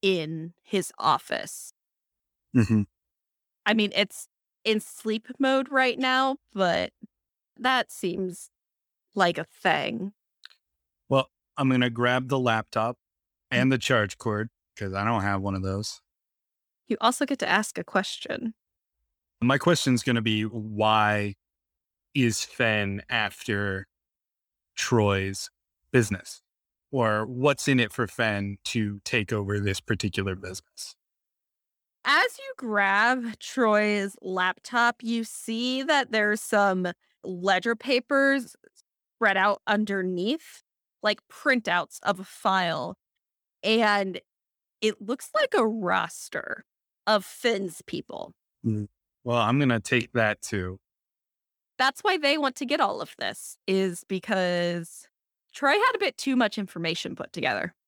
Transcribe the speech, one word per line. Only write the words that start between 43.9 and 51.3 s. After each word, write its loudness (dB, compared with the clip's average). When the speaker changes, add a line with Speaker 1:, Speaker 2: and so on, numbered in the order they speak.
Speaker 1:
it 0
looks -6
like 2
a 4
roster -4
of 2
Finn's -4
people. -10
Speaker 2:
Mm. -2
Well, 0
I'm 2
gonna 2
take 0
that 2
too. -6